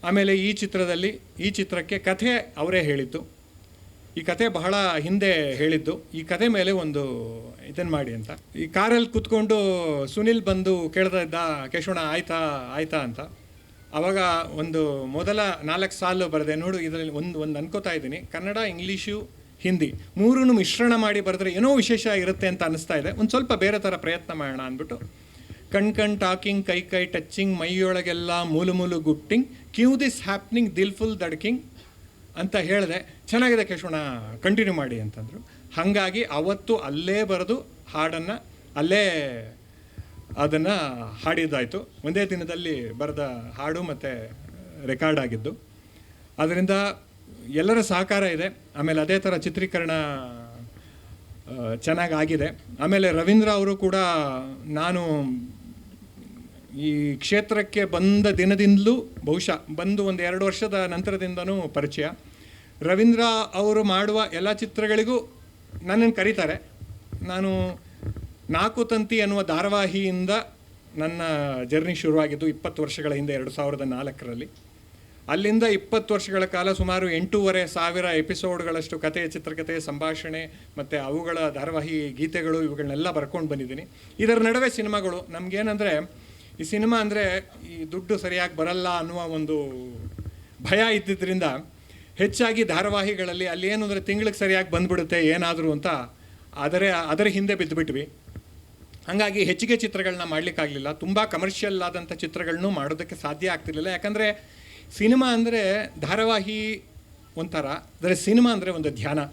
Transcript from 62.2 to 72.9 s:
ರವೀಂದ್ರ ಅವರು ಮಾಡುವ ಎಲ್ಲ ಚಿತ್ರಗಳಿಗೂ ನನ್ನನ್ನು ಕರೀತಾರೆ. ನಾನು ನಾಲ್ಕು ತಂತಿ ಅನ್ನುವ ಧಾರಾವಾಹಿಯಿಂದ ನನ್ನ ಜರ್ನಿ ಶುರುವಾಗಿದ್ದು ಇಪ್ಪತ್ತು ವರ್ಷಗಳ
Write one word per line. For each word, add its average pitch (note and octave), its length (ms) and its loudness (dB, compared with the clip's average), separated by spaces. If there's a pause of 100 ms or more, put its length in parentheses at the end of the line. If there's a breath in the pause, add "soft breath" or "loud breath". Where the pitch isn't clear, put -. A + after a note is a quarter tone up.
ರವೀಂದ್ರ A3 380 6 (340)
ಅವರು G#3+ 300 4
ಮಾಡುವ G#3 380 2 (100)
ಎಲ್ಲ F#3 200 0
ಚಿತ್ರಗಳಿಗೂ G#3+ 920 0 (400)
ನನ್ನನ್ನು A3+ 320 4
ಕರೀತಾರೆ. F#3+ 480 0 (640)
ನಾನು F#3 540 -2 (720 loud breath)
ನಾಲ್ಕು A3 340 2
ತಂತಿ A3 360 0
ಅನ್ನುವ G3+ 220 2
ಧಾರಾವಾಹಿಯಿಂದ F#3 880 0 (640)
ನನ್ನ E3 260 -4 (480)
ಜರ್ನಿ D#3+ 240 2
ಶುರುವಾಗಿದ್ದು D#3 540 2
ಇಪ್ಪತ್ತು D3+ 340 -4
ವರ್ಷಗಳ D3 300 -4